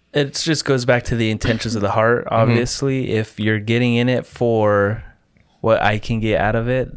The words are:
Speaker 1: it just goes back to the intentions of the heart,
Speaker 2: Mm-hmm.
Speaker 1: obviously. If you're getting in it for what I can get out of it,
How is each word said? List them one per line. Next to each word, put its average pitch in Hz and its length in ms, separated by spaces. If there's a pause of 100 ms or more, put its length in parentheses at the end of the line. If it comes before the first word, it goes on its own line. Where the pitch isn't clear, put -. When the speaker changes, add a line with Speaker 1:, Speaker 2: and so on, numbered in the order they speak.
(120)
Speaker 1:
it 143 220
just 156 300
goes 127 200
back 123 200
to 123 120
the 113 140
intentions 110 440
of 104 80
the 101 100
heart, 113 340
Speaker 2:
Mm-hmm. - 80
Speaker 1:
obviously. 123 800
If 110 280
you're 107 200
getting 117 340
in 120 140
it 120 180
for 107 760 (580)
what 110 200
I 107 180
can 113 220
get 107 200
out 107 160
of 113 120
it, 127 280